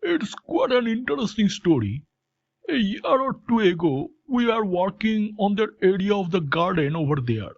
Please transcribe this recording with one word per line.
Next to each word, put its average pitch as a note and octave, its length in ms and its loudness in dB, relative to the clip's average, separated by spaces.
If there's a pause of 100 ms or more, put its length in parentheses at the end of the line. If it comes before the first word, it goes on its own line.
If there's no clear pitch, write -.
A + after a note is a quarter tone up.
it's D#4+ 320 -2
quite C4 360 -2
an B3 160 2
interesting A3+ 640 0
story. B2+ 540 0 (640)
A E4+ 60 -2
year A3 300 0
or C4 420 0
two A#3 120 2
ago, E3+ 520 0 (160)
we B3 180 0
were A3+ 200 2
walking G#3 720 -2
on G3+ 160 0
that G#3 160 -2 (100)
area G3 340 2
of F#3+ 160 -2
the F#3 100 0
garden D#3+ 540 0
over D3+ 220 0
there A2+ 400 -4